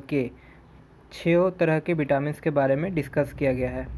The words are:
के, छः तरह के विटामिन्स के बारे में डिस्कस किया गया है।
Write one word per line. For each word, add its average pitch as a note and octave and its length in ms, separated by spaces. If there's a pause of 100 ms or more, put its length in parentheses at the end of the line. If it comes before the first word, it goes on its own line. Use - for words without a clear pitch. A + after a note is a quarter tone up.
के, C3 200 (800)
छः F3 380
तरह D#3+ 300
के F3 140
विटामिन्स D3 460
के E3 120
बारे C3+ 240
में F3 180
डिस्कस C#3+ 400
किया C3+ 200
गया B2+ 160
है। B2+ 180 (100)